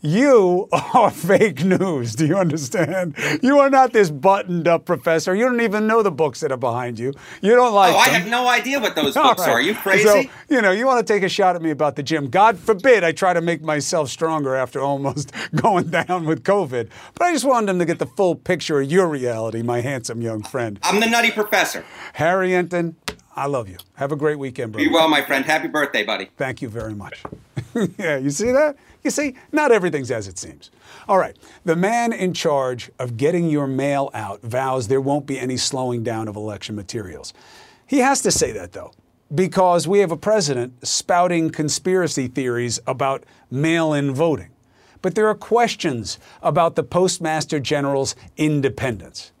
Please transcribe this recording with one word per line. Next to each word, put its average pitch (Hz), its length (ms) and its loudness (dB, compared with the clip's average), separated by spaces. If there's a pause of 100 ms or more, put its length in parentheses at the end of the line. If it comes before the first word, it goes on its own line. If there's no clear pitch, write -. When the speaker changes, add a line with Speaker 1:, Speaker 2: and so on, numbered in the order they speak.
Speaker 1:
You 185 640 4
<laughs> - 220 -2
are 202 180 6
fake 175 540 2
news. 165 500 0
Do 151 120 0
you 160 100 2
understand? 165 800 -2 (260)
You 277 180 6
are 269 100 6
not 262 240 4
this 202 160 6
buttoned 175 580 2
up 165 160 2
professor. 165 500 0
You 226 120 2
don't 240 160 0
even 214 240 0
know 226 160 4
the 202 80 2
books 147 300 -2
that 147 120 -2
are 131 60 -4
behind 123 400 -4
you. 127 160 -6 (260)
You 208 140 4
don't 247 180 6
like 190 220 6
Speaker 2:
Oh, - 20 4
I 247 140 6
Speaker 1:
them. 233 100 2
Speaker 2:
have 190 100 -6
no 247 160 0
idea 247 320 0
what 208 160 -2
those 147 220 -2
Speaker 1:
<laughs> - 0 -
All 277 140 4
Speaker 2:
books 196 100 0
Speaker 1:
right. 165 80 0
Speaker 2:
are. - 60 2
Are 120 80 2
you 190 120 -2
crazy? 196 300 2
Speaker 1:
So, 208 180 6 (280)
you 262 100 4
know, 196 120 4
you 214 120 0
wanna 254 200 2
take 202 180 0
a 185 80 0
shot 185 260 2
at 170 60 -8
me 160 80 -2
about 147 260 -2
the 151 60 -6
gym. 143 260 -2
God 202 300 4
forbid 214 440 4
I 165 100 2
try 185 200 0
to 170 80 2
make 165 220 -4
myself 151 480 -2
stronger 151 440 -2
after 131 240 -4
almost 139 540 -4 (120)
<laughs> - 100 -12
going 175 340 2
down 170 380 -2
with 160 180 -2
covid. 131 460 -2 (240)
But - 80 -2
I 349 100 2
just 262 140 -2
wanted 233 220 2
them 185 100 0
to 175 80 0
get 170 120 -2
the 156 80 -4
full 180 280 0
picture 147 480 -2
of 139 100 -4
your 185 160 4
reality, 117 540 -4
my 120 180 0
handsome 123 400 -6
young 113 220 -6
friend. 110 400 -6
Speaker 2:
I'm 190 180 0
the 226 60 0
nutty 233 240 2
professor. 208 520 -2 (300)
Speaker 1:
Harry 185 380 0
Enton, 175 460 -2 (380)
I 139 120 -4
love 123 240 -4
you. 90 80 -18 (160)
Have 139 180 -6
a 156 40 -4
great 151 220 -2
weekend, 127 340 -8
brother. 139 140 -2
Speaker 2:
Be 151 60 0
well, 160 160 4
my 147 140 2
friend. 135 240 -2
Happy 156 220 0
birthday, 131 360 -2
buddy. 98 320 -6
Speaker 1:
Thank 131 240 -6
you 131 80 -10
very 110 260 -10
much. - 340 -16
<laughs> - 40 -14 (680)
Yeah, 160 200 -2
you 135 120 -2
see 208 220 -2
that? 285 240 2 (260)
You 277 80 -2
see, 277 240 -4 (160)
not 294 220 2
everything's 151 400 0
as 107 160 -6
it 90 100 -14
seems. - 320 -18 (380)
All 196 100 4
right. 127 180 -2 (280)
The 165 100 2
man 233 380 0
in 185 200 -2
charge 135 560 -2 (120)
of 123 160 -6
getting 170 320 0
your 147 180 0
mail 139 480 -2
out 104 280 -10
vows 127 440 -2
there 135 140 2
won't 139 260 -2
be 135 140 -6
any 127 160 -4
slowing 123 480 -4
down 110 240 -6
of 104 80 -10
election 107 400 -10
materials. 98 580 -12 (500)
He 285 140 0
has 262 240 2
to 202 80 0
say 131 220 0
that, 92 220 -12
though, 87 180 -16 (420)
because 175 540 2
we 202 100 4
have 185 140 2
a 160 40 -4
president 143 720 -2
spouting 175 640 0
conspiracy 151 800 -2
theories 120 580 -4
about 135 380 -2 (260)
mail-in 147 640 0
voting. 135 360 0 (520)
But 185 140 -2
there 214 100 2
are 214 80 2
questions 180 880 -2 (220)
about 165 340 0
the 156 80 -2
Postmaster 160 760 -2
General's 139 560 -2 (220)
independence 131 1040 -4